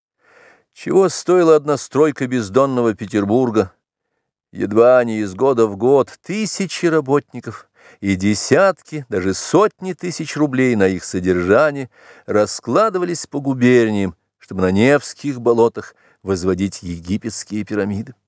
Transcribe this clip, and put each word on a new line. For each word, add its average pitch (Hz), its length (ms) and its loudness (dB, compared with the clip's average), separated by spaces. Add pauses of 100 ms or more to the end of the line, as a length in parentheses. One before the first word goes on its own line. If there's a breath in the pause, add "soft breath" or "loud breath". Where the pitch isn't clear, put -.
(720 soft breath)
Чего 185 360 2
стоила 170 460 4
одна 147 220 0
стройка 143 500 0
бездонного 123 680 0
Петербурга? 107 800 0 (800)
Едва 113 520 4
не 110 180 -4
из 98 120 -6
года 117 320 2
в 101 100 -2
год 127 360 2 (100)
тысячи 190 640 -6
работников — 139 840 -4 (320 soft breath)
и 98 160 0
десятки, 135 920 0
даже 95 240 -2
сотни 185 600 0
тысяч 165 440 -10
рублей 131 380 0
на 98 120 2
их 92 160 -4
содержание 98 840 0 (380 loud breath)
раскладывались 175 1000 -2
по - 140 -8
губерниям, 123 760 2 (220)
чтобы 92 240 -8
на 92 100 2
Невских 131 680 0
болотах 117 540 0 (260 soft breath)
возводить 92 640 -4
египетские 98 800 -8
пирамиды. 104 500 -6 (140)